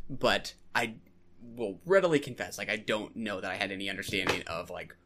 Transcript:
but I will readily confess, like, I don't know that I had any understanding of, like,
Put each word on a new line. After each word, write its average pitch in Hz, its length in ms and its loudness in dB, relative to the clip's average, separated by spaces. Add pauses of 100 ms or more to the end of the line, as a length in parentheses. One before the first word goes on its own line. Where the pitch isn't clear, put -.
but 113 440 2 (220)
I 113 200 2 (600)
will 101 300 -2
readily 175 340 6
confess, 113 380 -8
like, 101 120 -4
I 107 60 2
don't 107 400 -2
know 107 240 -4
that 95 100 -4
I 92 60 -4
had 98 160 -2
any 98 180 -4
understanding 95 580 0
of, 85 220 -6
like, 85 240 -10 (120)